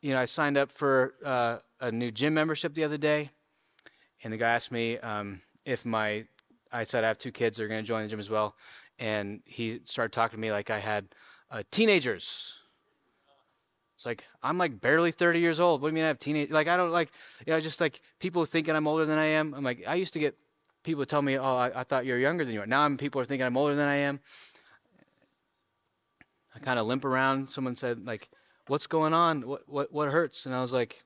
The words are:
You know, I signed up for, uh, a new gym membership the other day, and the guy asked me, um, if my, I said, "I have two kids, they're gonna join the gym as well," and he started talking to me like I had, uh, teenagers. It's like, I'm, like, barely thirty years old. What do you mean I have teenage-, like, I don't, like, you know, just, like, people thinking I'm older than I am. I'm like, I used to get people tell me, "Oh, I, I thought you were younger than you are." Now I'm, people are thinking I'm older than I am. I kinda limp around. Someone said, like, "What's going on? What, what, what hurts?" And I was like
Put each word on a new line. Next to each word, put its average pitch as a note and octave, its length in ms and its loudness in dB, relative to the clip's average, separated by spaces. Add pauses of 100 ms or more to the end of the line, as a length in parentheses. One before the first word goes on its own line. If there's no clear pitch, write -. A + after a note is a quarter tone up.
You C#3+ 100 -2
know, C3 80 2
I B2 60 2
signed C#3+ 320 0
up C#3 120 2
for, C3 440 2 (100)
uh, A#2+ 360 0 (200)
a B2 100 -2
new A#2 220 -2
gym C#3 220 0
membership D#3 400 0
the D#3+ 100 -2
other D3+ 140 -2
day, D3+ 340 0 (880)
and A2 120 -6
the A2 40 -6
guy A#2 120 2
asked A#2 200 0
me, A#2 280 -2
um, G#2 440 -8 (220)
if B2+ 220 -4
my, A2 400 -2 (480)
I A#2 100 -4
said, A2+ 220 0
"I - 20 4
have A2 100 0
two B2 140 -10
kids, A2+ 240 0
they're A2 140 -6
gonna A2 140 -4
join A2 200 -2
the G#2+ 60 -8
gym G#2+ 100 -8
as G2+ 100 -12
well," G#2+ 280 -2 (420)
and G#2+ 460 -4
he A2+ 400 -6
started A2+ 260 -4
talking A#2 240 0
to A2 60 -8
me A2 100 -2
like G2+ 180 -4
I G#2+ 100 -2
had, G#2 360 -6 (340)
uh, A2 220 -10
teenagers. D#3+ 880 0 (1400)
It's - 100 -18
like, A#2+ 200 -8 (160)
I'm, D3+ 160 0
like, D#3 240 0
barely D#3+ 320 4
thirty E3+ 260 4
years E3+ 220 4
old. E3 200 6
What D3 60 -2
do D#3 40 0
you D#3+ 40 -2
mean D#3+ 80 2
I D#3+ 40 2
have D3+ 120 0
teenage-, D3 320 -2
like, D#3 160 4
I F3 80 4
don't, F3+ 160 2
like, E3+ 180 0 (380)
you D#3+ 60 2
know, D#3+ 80 2
just, D#3 180 -6
like, D#3+ 220 -2 (180)
people F3 240 0
thinking D#3 320 0
I'm D3+ 120 2
older D#3 180 2
than D#3 120 2
I D#3 100 4
am. D#3 260 2
I'm C#3 100 -8
like, B2 240 -2
I D3 80 -2
used F#3 180 -2
to D#3+ 60 -4
get D3 180 0 (460)
people D3 220 -2
tell D3 160 0
me, C#3 160 0
"Oh, C3 180 0
I, B2 240 0
I B2+ 60 -4
thought B2+ 200 0
you C3 60 -2
were B2 80 2
younger D#3 240 2
than A#2+ 100 -4
you G#2 80 -4
are." G2+ 60 -8
Now C3+ 140 4
I'm, C#3+ 160 2
people C#3 240 -4
are A#2+ 40 -2
thinking C3 200 -2
I'm B2 100 0
older C#3+ 200 2
than D3 120 2
I C#3+ 80 2
am. C#3+ 240 0 (2250)
I B2 60 -20
kinda B2+ 240 0
limp B2+ 220 -2
around. C3+ 440 2
Someone B2+ 280 -6
said, A#2+ 280 -4
like, A2+ 240 -10 (380)
"What's C#3+ 200 -2
going D#3 260 2
on? D#3+ 340 2
What, C3+ 200 -8
what, C#3+ 240 -4
what D3 180 0
hurts?" D#3 360 0
And C3 80 -4
I B2+ 80 0
was B2 120 -2
like B2 320 -2